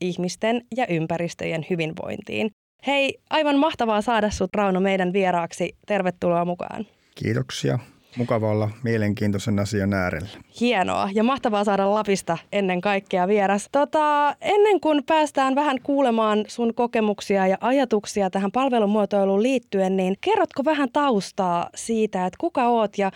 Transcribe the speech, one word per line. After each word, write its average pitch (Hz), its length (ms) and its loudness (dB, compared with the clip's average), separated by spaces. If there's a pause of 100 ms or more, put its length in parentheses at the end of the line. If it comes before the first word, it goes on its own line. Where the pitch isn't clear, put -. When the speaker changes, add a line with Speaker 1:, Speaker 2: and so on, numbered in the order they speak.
Speaker 1:
ihmisten 185 600 -2 (140)
ja 247 100 0
ympäristöjen 170 840 -4
hyvinvointiin. 170 800 -4 (360)
Hei, 277 320 0 (120)
aivan 294 280 2
mahtavaa 233 440 0
saada 214 280 0
sut, 185 240 -4
Rauno, 196 260 2
meidän 185 320 0
vieraaksi. 180 640 -2 (100)
Tervetuloa 180 580 0
mukaan. 180 420 -6 (280)
Speaker 2:
Kiitoksia. 131 640 -2 (380)
Mukava 117 340 0
olla 107 200 0 (120)
mielenkiintoisen 104 760 0
asian 101 360 0
äärellä. 92 340 -2 (320)
Speaker 1:
Hienoa 196 540 0
ja 214 100 2
mahtavaa 233 400 0
saada 196 300 2
Lapista 196 440 -2 (140)
ennen 190 280 0
kaikkea 196 480 0
vieras. 202 440 2
Tota, 294 680 2
ennen 415 400 4
kuin 294 260 2
päästään 294 480 2
vähän 285 280 0
kuulemaan 226 640 2
sun 233 260 -2
kokemuksia 208 720 0
ja 190 140 2
ajatuksia 220 680 0
tähän 196 220 -2
palvelumuotoiluun 208 880 2
liittyen, 202 540 0
niin 185 240 0
kerrotko 359 440 0
vähän 294 280 0
taustaa 196 840 0
siitä, 214 520 -2
että 185 140 -6
kuka 285 280 0
oot 226 300 0
ja, 196 180 0